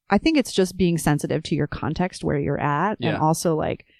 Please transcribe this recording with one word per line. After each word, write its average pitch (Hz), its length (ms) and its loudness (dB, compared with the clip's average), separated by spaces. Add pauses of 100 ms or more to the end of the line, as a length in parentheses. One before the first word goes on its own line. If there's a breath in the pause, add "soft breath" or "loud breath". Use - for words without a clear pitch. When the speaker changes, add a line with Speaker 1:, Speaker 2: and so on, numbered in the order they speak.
(100)
Speaker 1:
I 202 80 4
think 320 180 2
it's - 160 2
just 185 240 0
being 170 220 2
sensitive 147 460 0
to - 100 -2
your 143 120 0
context - 560 -4
where 151 160 0
you're 143 220 -2
at 151 400 0
Speaker 2:
Yeah. 160 100 -2
Speaker 1:
and - 80 -2
also, 160 380 0
like, - 300 -4 (140)